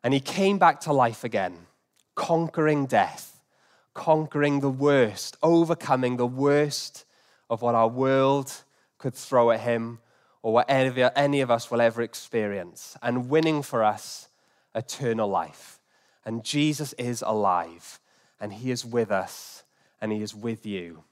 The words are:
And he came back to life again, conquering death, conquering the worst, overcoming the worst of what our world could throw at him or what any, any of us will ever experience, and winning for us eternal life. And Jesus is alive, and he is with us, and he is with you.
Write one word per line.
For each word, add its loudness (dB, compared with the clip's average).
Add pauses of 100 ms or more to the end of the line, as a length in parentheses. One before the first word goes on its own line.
And 2
he 2
came 0
back 4
to -4
life 2
again, -4 (480)
conquering 0
death, 0 (640)
conquering 0
the 0
worst, 0
overcoming 2
the 0
worst -2 (440)
of -4
what 2
our 6
world 2 (340)
could -6
throw 2
at 0
him -4 (420)
or -4
what 2
any, 2 (140)
any 2
of 0
us 0
will 0
ever 2
experience, -6
and -2
winning 2
for -2
us -4 (460)
eternal -4
life. -6 (460)
And -8
Jesus -2
is -6
alive, -2 (360)
and -10
he -8
is -4
with -2
us, -6 (380)
and -6
he -4
is -10
with -10
you. -10